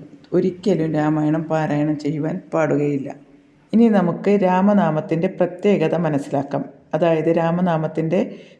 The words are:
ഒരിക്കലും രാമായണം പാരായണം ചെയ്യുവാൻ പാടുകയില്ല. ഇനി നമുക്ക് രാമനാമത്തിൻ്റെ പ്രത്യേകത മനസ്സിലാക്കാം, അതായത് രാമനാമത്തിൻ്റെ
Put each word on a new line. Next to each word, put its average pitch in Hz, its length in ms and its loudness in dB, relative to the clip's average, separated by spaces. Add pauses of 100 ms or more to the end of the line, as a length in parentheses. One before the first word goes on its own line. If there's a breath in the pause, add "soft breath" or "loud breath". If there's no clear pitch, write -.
(320)
ഒരിക്കലും 175 600 0
രാമായണം 151 520 0
പാരായണം 151 540 -2
ചെയ്യുവാൻ 156 500 -4
പാടുകയില്ല. 143 680 -2 (560)
ഇനി 233 160 6
നമുക്ക് 196 520 2
രാമനാമത്തിൻ്റെ 180 880 2
പ്രത്യേകത 175 680 0
മനസ്സിലാക്കാം, 147 680 -2 (280)
അതായത് 165 400 2
രാമനാമത്തിൻ്റെ 165 1000 0 (260 loud breath)